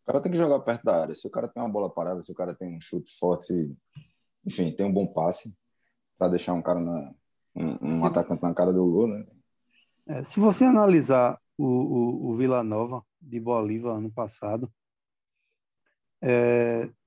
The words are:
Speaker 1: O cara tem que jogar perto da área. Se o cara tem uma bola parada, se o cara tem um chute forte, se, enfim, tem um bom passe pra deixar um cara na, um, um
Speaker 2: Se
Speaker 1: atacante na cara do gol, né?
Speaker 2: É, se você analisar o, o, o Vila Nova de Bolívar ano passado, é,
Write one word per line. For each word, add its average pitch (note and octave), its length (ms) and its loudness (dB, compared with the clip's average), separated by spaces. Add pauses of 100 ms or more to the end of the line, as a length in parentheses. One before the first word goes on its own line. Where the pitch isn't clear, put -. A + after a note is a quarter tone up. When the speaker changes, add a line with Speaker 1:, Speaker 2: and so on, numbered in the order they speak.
Speaker 1:
O - 40 -20
cara C#3+ 160 0
tem F3+ 100 -2
que F3 60 0
jogar D3 240 2
perto A#2 240 -4
da F2+ 160 2
área. D#2+ 140 -4
Se - 120 -12
o - 20 -10
cara A#2+ 200 -6
tem A#2+ 120 -10
uma A#2 80 -4
bola G2+ 240 -2
parada, F2+ 300 -6
se - 80 -16
o F2 40 -14
cara F2+ 200 -6
tem F2+ 180 -10
um E2 60 -12
chute - 400 -10
forte, F2 280 0
se, D#2 280 -4 (720)
enfim, E2+ 260 -4
tem G2 140 -4
um G2 80 0
bom F#2+ 120 2
passe F2 520 -4 (600)
pra F2+ 120 2
deixar F2+ 240 0
um E2+ 80 -2
cara F2 180 0
na, E2+ 340 -6 (400)
um, D#2 380 -4
um E2 80 0
Speaker 2:
Se D#2+ 60 2
Speaker 1:
atacante E2+ 360 0
na F2 120 -2
cara F2+ 180 2
do F#2 180 4
gol, G2+ 200 2
né? G#2+ 180 -8 (800)
Speaker 2:
É, C3 160 -8
se - 160 -6
você G#3 240 6
analisar D#3+ 720 6 (200)
o, D3 80 -2
o, B2+ 640 0
o A2+ 80 -2
Vila B2+ 260 2
Nova A2+ 400 -4 (180)
de A#2+ 180 -10
Bolívar A2+ 580 -2
ano A2 140 -6
passado, A2 600 -8 (1500)
é, A#2+ 680 2 (180)